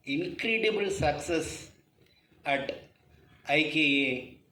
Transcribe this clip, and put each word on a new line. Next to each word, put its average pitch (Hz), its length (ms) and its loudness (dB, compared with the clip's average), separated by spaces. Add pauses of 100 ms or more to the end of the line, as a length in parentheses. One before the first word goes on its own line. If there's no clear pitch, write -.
incredible 214 840 0
success 156 800 -2 (760)
at 139 260 -2 (760)
I 151 240 4
K 156 80 2
A 139 560 0 (140)